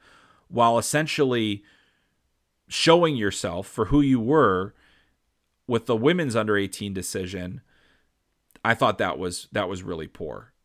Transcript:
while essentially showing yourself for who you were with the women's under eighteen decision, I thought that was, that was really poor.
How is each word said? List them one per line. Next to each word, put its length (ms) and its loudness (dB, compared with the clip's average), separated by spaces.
while 280 2
essentially 880 -2
showing 480 4
yourself 500 -4
for 200 -4
who 160 4
you 180 4
were 540 2
with 200 -2
the 100 0
women's 400 2
under 220 0
eighteen 340 -6
decision, 680 -8
I 120 2
thought 240 2
that 200 -2
was, 340 -8
that 180 0
was 120 -8
really 260 -8
poor. 440 -14